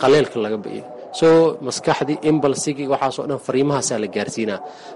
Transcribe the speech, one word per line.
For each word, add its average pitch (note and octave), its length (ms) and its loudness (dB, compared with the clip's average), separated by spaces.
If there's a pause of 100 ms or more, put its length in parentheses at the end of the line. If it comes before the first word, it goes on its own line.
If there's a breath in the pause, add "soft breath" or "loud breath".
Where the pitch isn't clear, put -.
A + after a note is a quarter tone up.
qaleelka C3+ 400 4
laga G#2+ 160 -2
bi'iyo. - 280 -10 (280 loud breath)
So, - 140 2 (360)
maskaxdii, C#3 600 -2
impulsigii, C#3+ 680 0
waxaas C3+ 300 0
oo C3 80 -6
dhan C3+ 120 -4
fariimahaasaa C3+ 600 0
la G#2+ 80 -2
gaarsiinaa. G#2 540 -4 (360 loud breath)